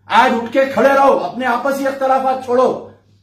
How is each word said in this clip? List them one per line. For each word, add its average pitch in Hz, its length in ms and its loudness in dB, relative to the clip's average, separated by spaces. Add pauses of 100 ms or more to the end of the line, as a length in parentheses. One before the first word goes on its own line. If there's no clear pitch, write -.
आज 233 260 2
उठ - 160 -4
के 269 180 2
खड़े 269 220 2
रहो, 269 220 4
अपने 220 360 -4
आपसी 262 360 -2
इख्तलाफात 262 640 -2
छोड़ो। 247 420 0 (360)